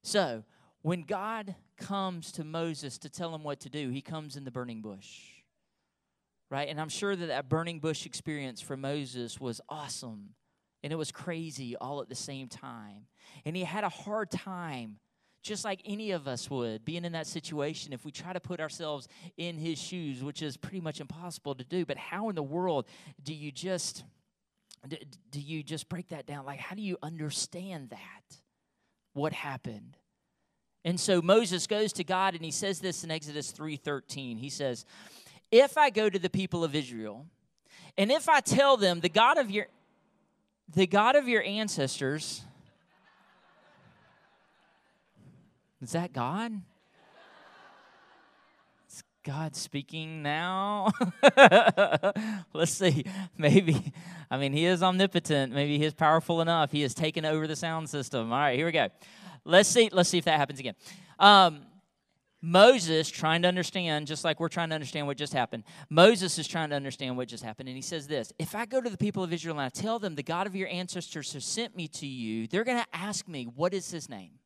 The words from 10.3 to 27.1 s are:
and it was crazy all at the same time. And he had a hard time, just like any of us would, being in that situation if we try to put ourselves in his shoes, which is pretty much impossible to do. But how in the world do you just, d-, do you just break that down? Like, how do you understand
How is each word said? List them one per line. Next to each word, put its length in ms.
and 100
it 20
was 160
crazy 640
all 260
at 80
the 60
same 320
time. 600
And 100
he 80
had 200
a 60
hard 400
time, 680
just 240
like 200
any 260
of 160
us 240
would, 340
being 200
in 80
that 140
situation 680
if 120
we 60
try 220
to 60
put 200
ourselves 480
in 200
his 220
shoes, 440
which 200
is 140
pretty 240
much 180
impossible 560
to 80
do. 220
But 120
how 320
in 60
the 80
world 440
do 100
you 180
just, 520
d-, 160
do 80
you 240
just 260
break 200
that 180
down? 180
Like, 140
how 160
do 80
you 180
understand 880